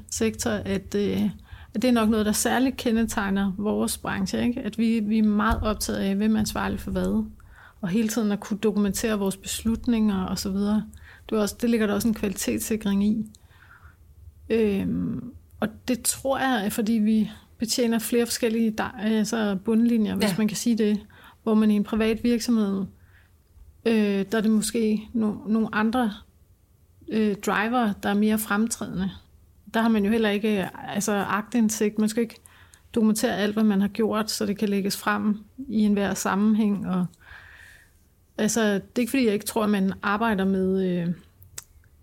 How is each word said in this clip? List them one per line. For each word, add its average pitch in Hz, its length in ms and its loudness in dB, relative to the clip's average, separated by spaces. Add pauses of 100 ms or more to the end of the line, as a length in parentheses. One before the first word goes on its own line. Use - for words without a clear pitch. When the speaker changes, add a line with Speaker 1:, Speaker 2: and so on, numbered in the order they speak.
(120)
Speaker 1:
sektor, 220 400 -2
at, 196 440 -4
øh, 196 260 0 (540)
at 208 60 -2
det 254 60 2
er 254 40 4
nok 220 180 4
noget, 214 160 2
der 214 60 2
særligt 240 460 0
kendetegner 202 800 0
vores 208 400 0
branche, 202 460 -4
ikke? 240 180 -2
At 208 160 -6
vi, 226 220 2
vi 214 180 0
er 220 60 4
meget 214 400 2
optaget 214 360 -2
af, 196 160 0
hvem 214 200 2
er 220 40 2
ansvarlig 202 400 -2
for 196 120 -8
hvad, 190 340 0 (560)
og 185 80 -4
hele 220 180 2
tiden 214 240 0
at 202 80 0
kunne 202 200 -6
dokumentere 208 600 0
vores 190 180 -2
beslutninger 220 880 0
og 185 140 -4
så 202 100 -4
videre. 202 340 0 (460)
Det - 80 0
er 214 40 2
også, 202 200 -2
det 240 80 2
ligger 220 180 2
der 202 60 0
også 208 140 0
en 220 60 2
kvalitetssikring 214 920 -2
i. 214 200 0 (1200)
Øhm, 196 840 0 (280)
og 214 80 -2 (200)
det 247 140 -2
tror - 380 -2
jeg 254 260 0
er, 214 40 -2
fordi 226 240 0
vi 214 380 2 (260)
betjener 226 420 0
flere 240 260 0
forskellige 226 460 0
da-, 214 280 -6
altså 214 680 0
bundlinjer, 226 500 2
hvis 202 140 2
Speaker 2:
Ja. 180 80 0
Speaker 1:
man 214 100 2
kan 214 100 -4
sige 233 200 0
det, 208 220 2 (440)
hvor 226 100 0
man 214 180 6
i 208 40 4
en 208 80 2
privat 220 400 0
virksomhed, 226 600 2 (1000)
øh, 208 460 2
der 226 60 0
er 220 40 2
det 220 100 2
måske 214 640 0
no-, 214 360 -2
nogle 220 240 2
andre, 220 380 0 (960)
øh, 214 280 0
driver, 208 580 0 (100)
der 208 60 0
er 202 40 2
mere 214 240 4
fremtrædende. 208 720 -2 (640)
Der 226 80 2
har 226 80 4
man 214 160 2
jo 208 60 2
heller 226 180 2
ikke, 208 340 0
øh, - 40 -2 (280)
altså, 202 180 0
aktindsigt. 214 840 0
Man 214 100 2
skal 233 140 0
ikke - 160 -8 (560)
dokumentere 220 420 2
alt, 208 160 0
hvad 220 100 0
man 196 180 4
har 202 60 2
gjort, 214 440 -2
så - 140 -4
det 202 120 -2
kan 214 120 0
lægges 196 280 -2
frem 208 400 0 (300)
i 220 120 -2
enhver 202 340 2
sammenhæng. 202 720 0
Og, 180 180 0 (1300)
altså, 214 240 0 (120)
det 190 60 0 (160)
er 247 40 2
ikke, 240 100 0
fordi 262 160 2
jeg 208 80 4
ikke 208 120 -4
tror, 220 180 -2
at 208 60 2
man 190 320 2
arbejder 208 440 0
med, 190 420 2
øh, 175 200 0 (960)